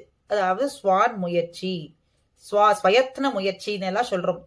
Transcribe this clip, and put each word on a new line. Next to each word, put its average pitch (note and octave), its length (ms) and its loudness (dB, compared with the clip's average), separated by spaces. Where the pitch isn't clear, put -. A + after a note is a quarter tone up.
அதாவது G3 420 0
ஸ்வான் G#3 480 2
முயற்சி, F3 560 -4
ஸ்வா-, G#3 300 4
ஸ்வயத்ன B3+ 580 2
முயற்சின்னு F#3+ 560 -4
எல்லாம் G#3+ 220 -2
சொல்றோம். F3 360 -4